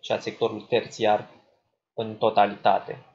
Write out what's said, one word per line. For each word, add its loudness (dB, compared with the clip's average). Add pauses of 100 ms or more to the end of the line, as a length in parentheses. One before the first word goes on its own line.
și -6
a 0
sectorului -4
terțiar 0 (640)
în -6
totalitate. 0